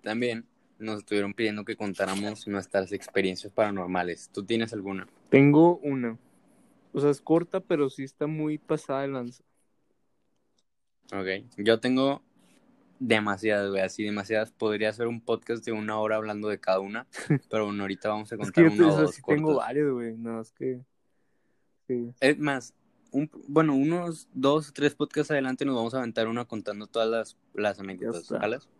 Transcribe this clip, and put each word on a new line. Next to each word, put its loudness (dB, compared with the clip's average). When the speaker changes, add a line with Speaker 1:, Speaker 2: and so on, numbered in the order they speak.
Speaker 1:
también -4
nos -6
estuvieron -2
pidiendo -2
que -8
contáramos -4
nuestras -2
experiencias -4
paranormales. -2
¿Tú -8
tienes -2
alguna? -8
Speaker 2:
Tengo 8
una. -4
O -2
sea, 4
es 0
corta, 2
pero 0
sí -10
está -6
muy -4
pasada -4
de -4
lanza. -8
Speaker 1:
Ok, -6
yo 2
tengo 0
demasiadas, 0
güey, 0
así -4
demasiadas. -2
Podría -2
hacer -4
un -4
podcast -4
de -4
una -4
hora 0
hablando -4
de -4
cada 0
una, -10
Speaker 2:
<laughs> -2
Speaker 1:
pero 0
bueno, -4
ahorita -4
vamos -6
a -10
Speaker 2:
Es -10
Speaker 1:
contar 6
Speaker 2:
que 8
yo -2
te-, 8
Speaker 1:
una 10
Speaker 2:
o 6
Speaker 1:
o 4
Speaker 2:
sea, 4
Speaker 1:
dos -2
Speaker 2:
sí -20
tengo 2
Speaker 1:
cortas. 0
Speaker 2:
varias, 0
güey, -4
no, -8
es -16
que, -8
sí. -4
Speaker 1:
Es 4
más, -4
un, -2
bueno, 4
unos -2
dos 2
o -20
tres 0
podcasts -2
adelante -2
nos 0
vamos -2
a -2
aventar -2
una -4
contando -8
todas 0
las, -4
las -2
anécdotas, -8
Speaker 2:
Ya -6
está. -2
Speaker 1:
¿jalas? -4